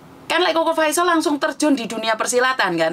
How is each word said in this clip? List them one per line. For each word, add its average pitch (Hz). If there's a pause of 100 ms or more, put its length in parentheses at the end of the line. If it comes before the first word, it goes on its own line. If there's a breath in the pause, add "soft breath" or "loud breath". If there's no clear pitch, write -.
(240)
Kan 320
lek 330
Koko 330
Faisal 311
langsung 320
terjun 294
di 233
dunia 220
persilatan 240
kan. 160